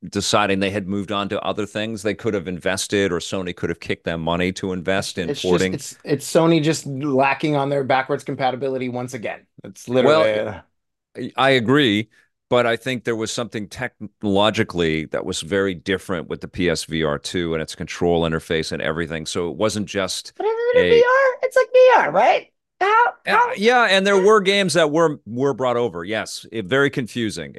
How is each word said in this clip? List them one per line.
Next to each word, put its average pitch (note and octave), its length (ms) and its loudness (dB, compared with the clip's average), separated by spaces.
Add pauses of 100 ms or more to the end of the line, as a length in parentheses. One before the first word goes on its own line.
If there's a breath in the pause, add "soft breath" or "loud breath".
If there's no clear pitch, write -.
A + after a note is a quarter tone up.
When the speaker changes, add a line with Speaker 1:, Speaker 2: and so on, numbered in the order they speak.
Speaker 1:
deciding G2+ 500 0
they G2 120 0
had G2 180 -4
moved G2+ 240 -6
on G2+ 160 -4
to G2+ 140 -4
other G2 240 -4
things. G#2+ 360 -8
They G#2 120 -2
could G#2 200 -4
have F2+ 140 -4
invested, F#2 640 -2
or F2 60 0
Sony F2+ 360 -6
could - 140 -6
have E2 100 -4
kicked - 260 -6
them E2 160 -4
money E2+ 340 0
to F#2+ 180 -6
invest F#2 460 -2
in F#2 120 -4
Speaker 2:
It's C#3+ 120 -6
Speaker 1:
porting. A#2 320 2
Speaker 2:
just, - 180 -12
it's, - 120 -20
it's - 280 -4
Sony E3 280 4
just D3 260 -2
lacking C#3 680 0
on C#3 140 0
their C#3+ 160 -2
backwards C3+ 400 0
compatibility C3 640 -4
once B2 260 -8
again. G2+ 320 -10 (160)
It's - 260 -18
literally B2+ 280 4
Speaker 1:
Well, G#2+ 460 0 (540)
I, B2+ 200 -10
I C3 140 4
agree. A#2+ 580 4 (420 soft breath)
But A#2+ 160 4
I A#2 100 2
think B2 280 -6
there A#2 120 -2
was A2 160 -6
something A2 360 -8
technologically G2 1400 0
that - 180 -6
was F2+ 160 -6
very G2 340 0
different F2+ 540 -4
with D#2+ 140 -10
the - 60 -12
P F2 200 -2
S D#2+ 160 -2
V D#2+ 200 -4
R D2 140 0
two E2+ 360 -4
and D#2+ 80 -4
its - 120 -12
control E2+ 480 0
interface D#2+ 500 -2
and D#2+ 100 -6
everything. D#2+ 420 -4
So F2 260 -6
it C2+ 60 -10
wasn't G#2 300 -2
just - 500 -6
Speaker 2:
But F#4+ 100 -4
isn't A#4 300 0
it B4 100 4
Speaker 1:
a - 40 4
Speaker 2:
V A#4 60 4
R? B4+ 480 2
It's - 120 0
like B4+ 160 2
V B4+ 240 8
R, D#3+ 140 2
right? A3+ 420 2 (280)
How, A4 340 2 (120)
Speaker 1:
Uh, - 100 -2
Speaker 2:
how A#4+ 180 2
Speaker 1:
yeah, A#3 300 4
and G3 220 4
there G3+ 140 4
were G#3+ 200 6
games F#3+ 340 2
that D#3+ 160 4
were, D#3 360 2
were B2+ 280 -2
brought B2 220 0
over, F#2 280 -2
yes. G2+ 460 -6
It, A2 140 -6
very C3+ 260 2
confusing. G2+ 680 -6